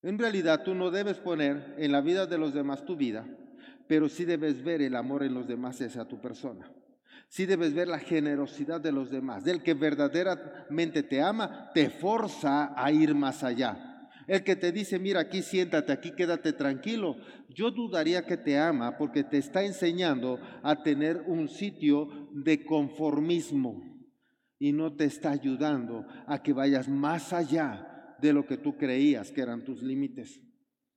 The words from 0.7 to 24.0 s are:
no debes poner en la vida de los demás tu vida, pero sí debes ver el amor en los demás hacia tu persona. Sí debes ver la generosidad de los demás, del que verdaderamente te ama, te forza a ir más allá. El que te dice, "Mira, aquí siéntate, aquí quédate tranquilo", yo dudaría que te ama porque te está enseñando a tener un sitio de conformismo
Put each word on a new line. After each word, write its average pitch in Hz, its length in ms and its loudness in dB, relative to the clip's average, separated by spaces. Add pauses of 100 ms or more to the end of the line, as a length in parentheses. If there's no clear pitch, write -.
no 180 160 0
debes 202 260 -2
poner 143 600 -2
en 147 140 2
la 143 100 4
vida 180 240 2
de 170 120 -2
los 156 160 0
demás 139 320 -2
tu 180 100 -4
vida, 117 300 -2 (640)
pero 156 220 4
sí 175 160 -4
debes 151 380 0
ver 165 180 0
el 131 140 2
amor 135 280 -2
en 127 100 0
los 123 140 -4
demás 123 340 -6
hacia 117 240 -6
tu 123 140 -12
persona. 120 520 -10 (580)
Sí 185 180 -2
debes 165 260 2
ver 175 140 0
la 165 100 -4
generosidad 147 800 -2
de 147 120 -2
los 135 180 -2
demás, 135 340 -6
del 175 200 0
que 165 100 2
verdaderamente 151 1300 0
te 135 180 0
ama, 202 540 -2
te 147 160 6
forza 151 880 0
a 131 160 2
ir 151 240 6
más 135 280 0
allá. 123 680 -4 (160)
El 190 160 2
que 196 120 4
te 175 160 0
dice, 190 280 -4
"Mira, 185 220 0
aquí 185 200 -2
siéntate, 170 500 0
aquí 160 200 -2
quédate 170 420 0
tranquilo", 147 640 -2 (320)
yo 190 220 -2
dudaría 180 520 0
que 175 140 -2
te 143 220 2
ama 139 380 0
porque 147 260 0
te 143 160 2
está 185 240 0
enseñando 170 760 0 (220)
a 151 220 0
tener 156 420 2
un 165 240 -2
sitio 147 840 0
de 147 300 2
conformismo 147 1160 0 (760)